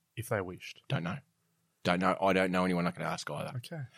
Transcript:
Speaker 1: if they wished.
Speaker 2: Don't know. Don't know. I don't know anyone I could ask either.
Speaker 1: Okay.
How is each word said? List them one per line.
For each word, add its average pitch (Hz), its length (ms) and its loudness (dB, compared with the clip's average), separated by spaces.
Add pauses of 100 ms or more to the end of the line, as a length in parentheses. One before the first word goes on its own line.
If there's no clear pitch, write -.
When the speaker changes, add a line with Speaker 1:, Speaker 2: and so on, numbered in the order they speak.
(180)
Speaker 1:
if 113 120 -6
they 104 120 0
wished. 90 480 -10
Speaker 2:
Don't 82 140 0
know. - 140 -4 (680)
Don't 90 160 2
know. 92 220 4
I 95 120 6
don't 92 180 4
know 92 140 4
anyone 92 200 2
I - 60 0
could - 140 -8
ask 165 260 -4
either. 147 260 -6
Speaker 1:
Okay. 151 240 -10 (160)